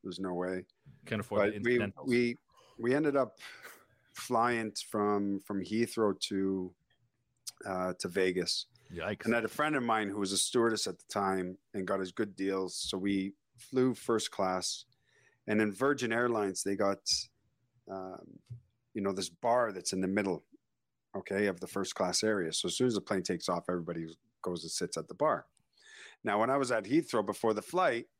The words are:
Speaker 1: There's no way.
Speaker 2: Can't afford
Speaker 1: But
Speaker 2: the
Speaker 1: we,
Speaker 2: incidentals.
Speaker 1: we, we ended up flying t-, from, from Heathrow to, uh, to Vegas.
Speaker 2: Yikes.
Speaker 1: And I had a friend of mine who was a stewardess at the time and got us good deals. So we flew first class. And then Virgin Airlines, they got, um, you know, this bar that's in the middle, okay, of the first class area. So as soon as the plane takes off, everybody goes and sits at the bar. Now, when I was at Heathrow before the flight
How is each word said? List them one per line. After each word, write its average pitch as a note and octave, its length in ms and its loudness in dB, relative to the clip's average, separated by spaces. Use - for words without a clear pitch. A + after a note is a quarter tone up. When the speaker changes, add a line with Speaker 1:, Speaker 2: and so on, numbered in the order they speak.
Speaker 1:
There's F2+ 160 -10
no F#2+ 160 -4
way. F#2 280 -4
Speaker 2:
Can't G#2+ 160 -2
afford G#2+ 200 0
Speaker 1:
But G2+ 120 6
Speaker 2:
the G#2 60 -6
Speaker 1:
we, A#2+ 160 2
Speaker 2:
incidentals. G#2 340 -2
Speaker 1:
we, A#2+ 260 4
we A#2 160 2
ended D3 220 4
up C3 240 2
flying A#2 580 2
t-, - 180 -8
from, G2+ 520 2
from G2 220 -4
Heathrow A2 580 0
to, F#2+ 500 0
uh, F#2 340 -2
to - 80 -6
Vegas. F2+ 600 0
Speaker 2:
Yikes. F2+ 320 -6
Speaker 1:
And A2+ 80 2
I A#2+ 40 4
had A2 80 0
a G#2+ 40 0
friend D3+ 260 0
of B2+ 80 0
mine A2 260 2
who G2 100 -4
was G2 120 0
a G2 60 0
stewardess A#2 500 2
at F2+ 100 -6
the - 120 -20
time F#2+ 480 0
and F#2+ 120 -4
got G2 140 0
us F2+ 120 -2
good G#2 260 -4
deals. F#2+ 380 -2
So - 220 -4
we G2 360 0
flew B2+ 360 2
first - 380 -2
class. F#2 540 -2
And G#2+ 120 2
then G#2+ 140 2
Virgin B2+ 400 0
Airlines, A2+ 500 0
they G2 140 0
got, G2 220 2
um, F#2 480 -12
you G#2+ 80 -4
know, G2 100 0
this F#2 180 -4
bar A#2+ 440 2
that's F#2 200 -4
in F#2 80 0
the F#2+ 60 0
middle, F#2+ 360 0
okay, G2+ 300 0
of F2+ 120 -2
the F2+ 80 -8
first - 280 -4
class F2+ 280 0
area. G2 300 0
So - 140 -2
as F2+ 100 -4
soon B2+ 100 4
as A#2+ 80 2
the F#2+ 60 2
plane F#2+ 220 -2
takes F2+ 260 -4
off, F2 200 -2
everybody E2+ 360 -4
goes F2 220 -4
and E2 80 -10
sits - 260 -4
at D#2+ 120 -8
the - 60 -12
bar. C#3+ 300 0
Now, G#2 160 2
when A2+ 100 2
I C#3 80 4
was B2+ 140 0
at A2 140 0
Heathrow A#2+ 400 2
before G#2+ 280 0
the G#2 80 0
flight D#3+ 440 0